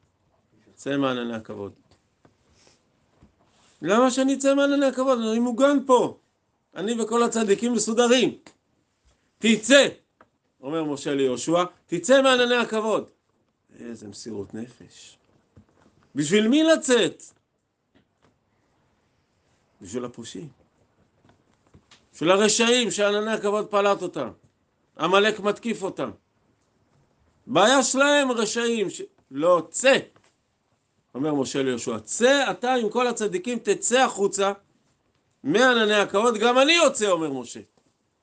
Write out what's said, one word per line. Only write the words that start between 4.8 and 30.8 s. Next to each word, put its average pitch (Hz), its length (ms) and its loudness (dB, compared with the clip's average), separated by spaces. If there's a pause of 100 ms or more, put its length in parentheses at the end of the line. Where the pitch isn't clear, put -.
הכבוד? 262 320 0
אני 226 200 -2
מוגן 247 380 2 (100)
פה. 214 320 2 (560)
אני 220 280 -6
וכל 226 200 0
הצדיקים 226 500 0
מסודרים. 226 680 0 (1000)
"תצא", 226 500 4 (760)
אומר 156 200 -6
משה 143 300 -6
ליהושע, 139 500 0 (220)
"תצא 254 360 2
מענני 247 340 2
הכבוד". 220 520 -2 (720)
איזה 110 280 -16
מסירות 101 460 -12
נפש. - 640 -18 (960)
בשביל 180 340 0
מי 294 140 4
לצאת? 285 600 2 (2500)
בשביל 113 220 -8
הפושעים. 123 440 -14 (1700)
בשביל 156 160 0
הרשעים 220 600 2
שענני 208 420 -2
הכבוד 208 340 -4
פלט 202 360 0
אותם. 151 260 -8 (720)
עמלק 202 420 2
מתקיף 202 420 -6
אותם. 147 280 -8 (1400)
בעיה 220 360 4
שלהם, 269 500 2
רשעים. 226 580 -4
ש-, - 120 -16 (280)
"לא, 160 400 2
צא", 254 260 2 (1160)